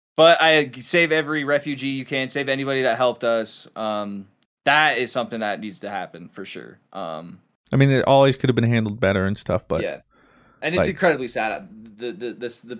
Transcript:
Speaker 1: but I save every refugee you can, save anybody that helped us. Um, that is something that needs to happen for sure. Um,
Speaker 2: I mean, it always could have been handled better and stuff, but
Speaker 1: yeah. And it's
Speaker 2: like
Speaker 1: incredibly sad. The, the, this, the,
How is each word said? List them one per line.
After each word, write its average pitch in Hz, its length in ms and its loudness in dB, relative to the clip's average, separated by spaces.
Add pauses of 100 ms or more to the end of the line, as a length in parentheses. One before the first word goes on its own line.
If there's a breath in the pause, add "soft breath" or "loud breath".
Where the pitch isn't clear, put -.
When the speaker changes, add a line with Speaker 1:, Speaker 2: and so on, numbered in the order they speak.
(160)
Speaker 1:
but 165 260 8
I 156 300 4
save 151 400 2
every 151 320 0
refugee 139 460 -2
you 135 140 -6
can, 131 240 -4
save 135 220 -4
anybody 135 320 -2
that 120 160 2
helped 123 260 0
us. 113 520 -2
Um, 104 520 -6 (380)
that 147 320 4
is 123 140 -4
something 117 300 -4
that 101 180 -4
needs 101 220 -12
to 101 100 -10
happen 90 380 -10
for 98 140 -14
sure. 64 360 -16 (120)
Um, 82 480 -12 (320)
Speaker 2:
I 139 40 0
mean, 139 160 6
it 131 160 2
always 139 280 6
could 131 140 -2
have 117 60 4
been 117 80 2
handled 113 360 0
better 95 280 2
and 104 100 -2
stuff, - 300 -4
but 82 160 -2
Speaker 1:
yeah. 73 180 -6 (640 soft breath)
And 160 100 -4
it's 175 120 2
Speaker 2:
like 151 40 0
Speaker 1:
incredibly 151 380 0
sad. 107 420 -4 (300)
The, 120 120 -8
the, 110 200 -10
this, 117 300 -10
the, 117 180 -14